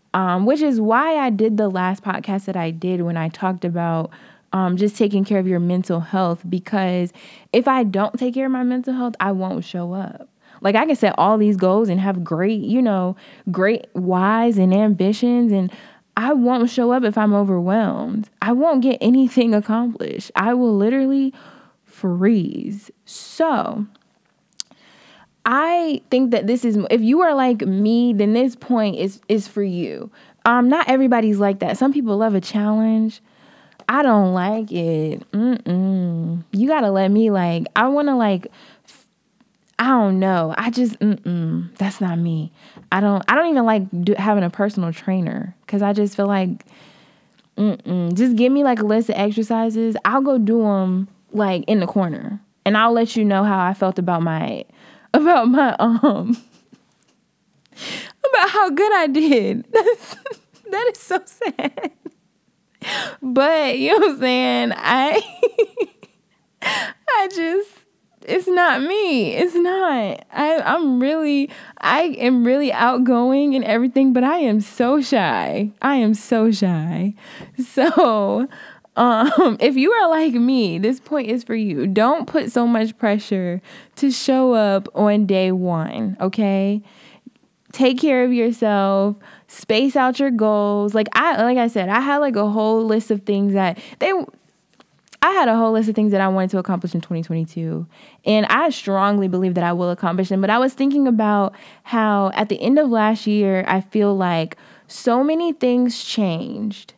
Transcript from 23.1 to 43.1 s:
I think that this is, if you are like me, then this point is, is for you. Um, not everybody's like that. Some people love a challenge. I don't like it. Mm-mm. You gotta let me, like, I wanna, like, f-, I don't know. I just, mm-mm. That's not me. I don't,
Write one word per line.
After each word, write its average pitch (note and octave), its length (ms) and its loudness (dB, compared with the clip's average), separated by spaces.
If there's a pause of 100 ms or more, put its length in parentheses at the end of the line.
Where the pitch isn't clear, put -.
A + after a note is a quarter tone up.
I D#4 640 0
think B3+ 220 2
that G#3+ 160 0
this A#3+ 180 0
is, G#3+ 120 0 (120)
if A3+ 120 2
you C4+ 200 4
are D#4+ 140 2
like B3+ 260 0
me, G#3+ 500 2
then G#3 220 2
this A#3+ 220 0
point A3 420 -2
is, F#3+ 320 -6
is G#3 180 0
for G3+ 160 -4
you. E3+ 480 -6 (320)
Um, A#3+ 240 4
not D4+ 220 2
everybody's A#3+ 480 2
like G3 220 0
that. G3 180 -4
Some C4+ 160 2
people A3+ 240 -2
love G#3+ 180 2
a F#3 60 0
challenge. A3 800 0 (680)
I C4+ 160 2
don't G3+ 300 4
like G#3 380 -2
it. D#3+ 600 -4
Mm-mm. F3+ 1200 -2
You A3 160 0
gotta C#4 240 0
let F#3+ 180 2
me, G#3+ 220 4
like, E3+ 340 0 (100)
I A#3 120 2
wanna, C#4+ 280 0
like, G3+ 360 -2 (340)
f-, - 220 -20 (720)
I A#3+ 80 -2
don't G#3 320 4
know. F3 400 0
I A#3 100 -4
just, A#3 300 -2
mm-mm. F3 800 -2
That's G3 220 -4
not F3 200 -2
me. D#3+ 320 -4 (400)
I F#3 80 0
don't, G3+ 280 0